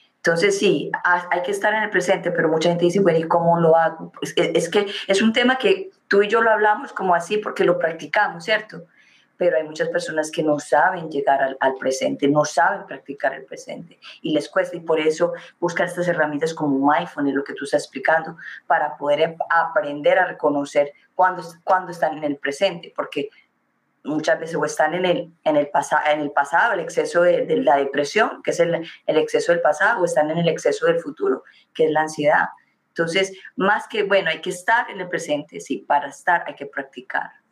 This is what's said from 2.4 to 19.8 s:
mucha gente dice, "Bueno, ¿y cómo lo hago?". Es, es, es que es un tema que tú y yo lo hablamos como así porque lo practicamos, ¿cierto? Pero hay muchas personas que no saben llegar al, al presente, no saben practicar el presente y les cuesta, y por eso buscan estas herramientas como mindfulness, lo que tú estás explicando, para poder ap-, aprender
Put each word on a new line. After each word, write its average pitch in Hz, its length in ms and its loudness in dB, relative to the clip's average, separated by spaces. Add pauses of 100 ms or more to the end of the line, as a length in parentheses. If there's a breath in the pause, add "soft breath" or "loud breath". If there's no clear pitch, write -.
mucha 160 220 2
gente 170 160 2
dice, 180 140 2
"Bueno, 170 180 4
¿y 165 100 -2
cómo 170 300 2
lo 165 180 6
hago?". 165 440 0
Es, - 160 -6
es, 165 180 2
es 170 140 0
que 202 180 0 (200 loud breath)
es 196 160 2
un 220 100 4
tema 247 240 2
que 196 340 0 (180)
tú 202 140 6
y 208 60 0
yo 226 140 2
lo 226 80 4
hablamos 214 420 2
como 185 220 0
así 170 240 0
porque - 260 0
lo 175 140 4
practicamos, 170 680 -2
¿cierto? 214 400 -4 (520 soft breath)
Pero 175 200 2
hay 156 80 0
muchas 156 240 -4
personas 156 420 -4
que 165 120 -2
no 151 160 2
saben 160 520 0
llegar 139 320 0
al, 135 180 -2
al 135 160 0
presente, 139 520 -2
no 147 160 4
saben 180 420 0
practicar 139 460 -6
el - 120 -14
presente - 540 -16 (220 loud breath)
y - 140 -2
les 196 160 -2
cuesta, 175 260 -2
y 170 40 -10
por 165 200 0
eso 170 320 0 (260 loud breath)
buscan 170 280 0
estas 175 220 -4
herramientas 156 440 0
como 143 380 0
mindfulness, 151 440 -2
lo 139 80 -2
que 139 120 -10
tú 143 100 -10
estás 143 200 -2
explicando, 160 520 -2 (300 loud breath)
para 151 320 -2
poder 147 260 0
ap-, 165 240 -2
aprender 156 680 2